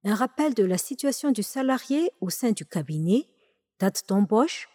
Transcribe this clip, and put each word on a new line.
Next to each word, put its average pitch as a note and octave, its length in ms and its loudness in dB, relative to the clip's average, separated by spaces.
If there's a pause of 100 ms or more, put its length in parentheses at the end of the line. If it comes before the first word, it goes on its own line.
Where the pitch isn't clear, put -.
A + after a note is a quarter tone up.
Un G3+ 100 2
rappel B3+ 400 0
de G#3+ 100 4
la F#3 140 2
situation C#4 540 -2
du G#3 100 0
salarié C4+ 680 -2 (100)
au F#3 80 -4
sein A#3 220 0
du D#3+ 120 -4
cabinet, D#3+ 640 0 (500)
date - 300 -2
d'embauche G#3+ 680 2